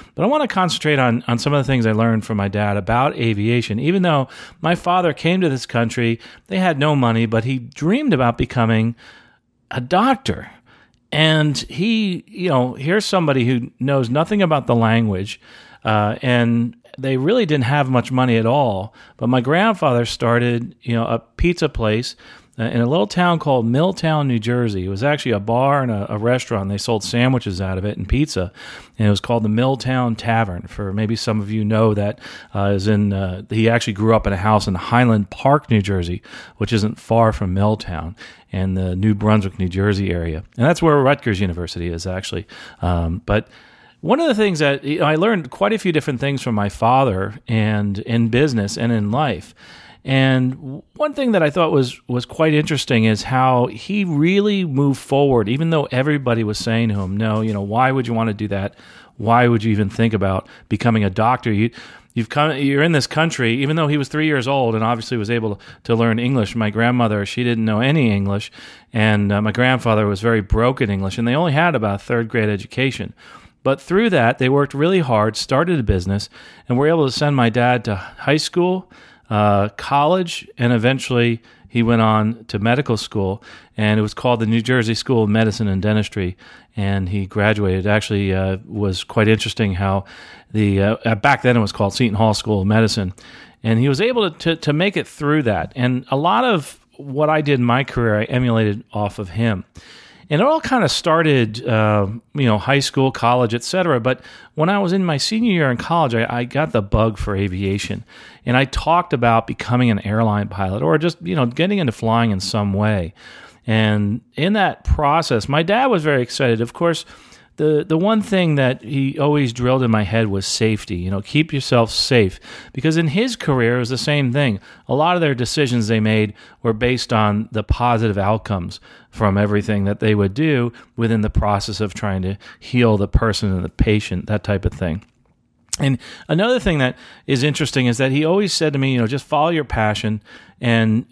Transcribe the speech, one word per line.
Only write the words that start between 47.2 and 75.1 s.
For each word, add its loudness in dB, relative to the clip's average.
and 0
in 0
business 0
and 0
in 0
life. -2
And 2
w-, -12
one -2
thing -2
that 4
I 2
thought 0
was, 0
was -2
quite 0
interesting 0
is 2
how 2
he -4
really 2
moved 0
forward, 2
even 0
though 0
everybody 0
was -4
saying 0
to -2
him, -4
"No, 0
you -2
know, -2
why 0
would -2
you -2
wanna 0
do -6
that? -4
Why 4
would 2
you 2
even 0
think 0
about -2
becoming 0
a 0
doctor? 0
You, 2
you've -2
come, 0
you're 2
in 2
this 2
country," 0
even -2
though 0
he 0
was -4
three -2
years 0
old 0
and 0
obviously -2
was -4
able -4
to 0
learn 2
English. 0
My -2
grandmother, 0
she -6
didn't 0
know 0
any 2
English, -2
and, 2
uh, 2
my 0
grandfather 0
was -2
very 0
broken 0
English, -4
and -2
they 0
only 0
had 2
about -2
a -10
third -2
grade 0
education. -4
But 0
through 0
that, 2
they 0
worked 0
really 2
hard, 0